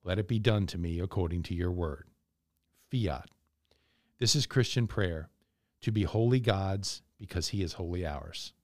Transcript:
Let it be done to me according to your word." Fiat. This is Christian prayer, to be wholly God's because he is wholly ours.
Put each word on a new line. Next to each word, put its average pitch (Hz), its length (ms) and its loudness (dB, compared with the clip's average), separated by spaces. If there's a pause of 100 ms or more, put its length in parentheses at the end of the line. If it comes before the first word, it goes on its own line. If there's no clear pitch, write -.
Let 92 160 0
it 107 80 0
be 113 120 0
done 104 300 4
to 90 100 -6
me 85 200 -2
according 87 440 -2
to 90 120 -4
your 87 160 0
word." 85 380 -4 (800)
Fiat. 98 380 -2 (880)
This - 180 2
is 147 120 2
Christian 120 400 2
prayer, 85 420 -2 (540)
to 113 100 0
be 107 120 4
wholly 120 360 4
God's 98 640 0 (160)
because 90 300 -4
he 98 140 -2
is 80 120 -4
wholly 87 320 -4
ours. - 580 -8